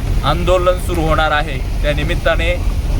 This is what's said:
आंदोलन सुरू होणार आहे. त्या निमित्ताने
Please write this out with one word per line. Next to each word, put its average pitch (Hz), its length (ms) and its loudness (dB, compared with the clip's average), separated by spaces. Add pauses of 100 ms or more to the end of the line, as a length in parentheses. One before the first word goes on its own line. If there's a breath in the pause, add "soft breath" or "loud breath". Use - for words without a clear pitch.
(240)
आंदोलन 180 640 2
सुरू 170 140 -2
होणार 156 300 2
आहे. 147 280 -2 (240)
त्या 147 100 0
निमित्ताने 160 600 0 (480)